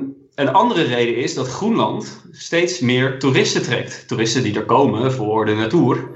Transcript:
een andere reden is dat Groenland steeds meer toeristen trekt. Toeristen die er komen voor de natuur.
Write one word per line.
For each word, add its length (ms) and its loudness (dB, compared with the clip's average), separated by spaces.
een 180 0
andere 300 4
reden 320 0
is 180 -2
dat 140 -4
Groenland 840 -2
steeds 480 -2
meer 400 0
toeristen 440 2
trekt. 440 -6
Toeristen 360 0
die 120 -2
er 100 -2
komen 460 2
voor 340 0
de 100 2
natuur. 600 2